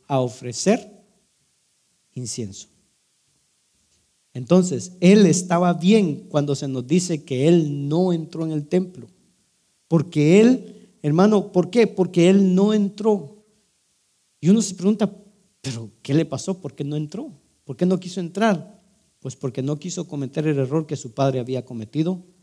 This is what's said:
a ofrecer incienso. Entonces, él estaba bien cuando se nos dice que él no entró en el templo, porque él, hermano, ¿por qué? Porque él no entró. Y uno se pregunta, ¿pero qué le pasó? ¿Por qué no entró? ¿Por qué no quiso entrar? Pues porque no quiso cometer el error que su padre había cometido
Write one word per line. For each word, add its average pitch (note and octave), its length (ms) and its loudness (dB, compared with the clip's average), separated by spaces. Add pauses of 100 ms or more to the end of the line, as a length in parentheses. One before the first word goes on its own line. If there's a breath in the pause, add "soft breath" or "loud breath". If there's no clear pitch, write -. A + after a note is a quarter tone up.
a C#3 120 0
ofrecer B2+ 840 -4 (1080)
incienso. A2+ 540 -12 (1700)
Entonces, D#3 640 0
él G3+ 260 8
estaba F3 480 2
bien F3 560 2
cuando C#3+ 240 -2
se C#3+ 120 -8
nos C3 200 -6
dice E3+ 380 -2
que C3+ 240 0
él D3 400 2
no F3 260 0
entró D#3+ 300 -6
en D#3+ 80 -4
el D3 140 -4
templo, F3+ 420 -4 (800)
porque E3 520 4
él, - 500 0 (120)
hermano, F#3+ 500 2
¿por F3+ 160 0
qué? A3+ 180 2
Porque F3+ 440 2
él F#3+ 240 4
no G3 180 4
entró. G3+ 720 -2 (960)
Y D3+ 80 0
uno G#3+ 140 4
se F#3 120 -6
pregunta, G3+ 400 -2 (460)
¿pero A#2 300 -10 (100)
qué C3+ 140 -4
le D#3+ 100 4
pasó? F#3 380 -8
¿Por C#3+ 120 -12
qué - 80 -10
no D3 140 -6
entró? F#3 340 -10 (340)
¿Por C#3 120 -12
qué - 80 -2
no F#3 160 0
quiso F#3 200 -10
entrar? F3+ 600 -2 (400)
Pues - 160 -12
porque C3 260 -8
no D3 160 -4
quiso F3 300 -10
cometer D3 380 -8
el D3+ 120 -2
error C#3+ 280 -4
que D#3 100 -8
su A#2+ 160 -14
padre C3+ 280 -2
había B2 240 -6
cometido D3+ 580 -6 (200)